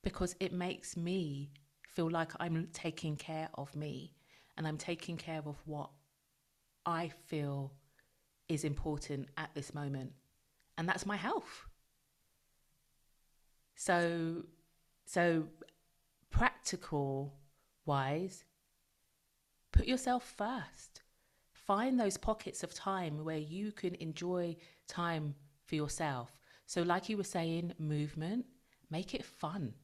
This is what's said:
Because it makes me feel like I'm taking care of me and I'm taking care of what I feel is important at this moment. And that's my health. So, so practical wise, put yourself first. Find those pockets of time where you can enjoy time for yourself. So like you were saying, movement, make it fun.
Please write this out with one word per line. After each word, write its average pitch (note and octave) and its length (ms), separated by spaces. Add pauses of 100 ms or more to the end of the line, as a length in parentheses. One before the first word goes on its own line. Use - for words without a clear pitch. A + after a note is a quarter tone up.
Because F#3 360
it F#3 120
makes F3+ 460
me E3 540 (320)
feel E3 260
like E3 300
I'm E3 340
taking D#3 420
care D#3+ 380
of C#3 220
me D3 400 (420)
and D#3+ 100
I'm D3+ 100
taking E3+ 380
care D#3+ 300
of D3 100 (100)
what D3 260 (960)
I E3+ 220 (180)
feel C#3 460 (760)
is D#3 140
important D3 760
at D#3 160
this C#3+ 220
moment. C#3 380 (640)
And E3 120
that's - 160
my G3+ 100
health. - 520 (2000)
So, E3+ 680 (600)
so E3+ 400 (880)
practical C#3+ 1040 (500)
wise, D3 580 (1300)
put - 140
yourself B3 500
first. - 680 (480)
Find A#3+ 480
those G3 180
pockets - 460
of E3 100
time E3+ 500
where D#3+ 140
you F3 340
can F3+ 240
enjoy E3+ 600 (320)
time D#3+ 480 (280)
for - 120
yourself. D3 600 (300)
So - 160
like F3 260
you G#3+ 100
were G3 60
saying, E3+ 540
movement, D#3 680 (440)
make - 240
it - 100
fun. D3+ 500 (100)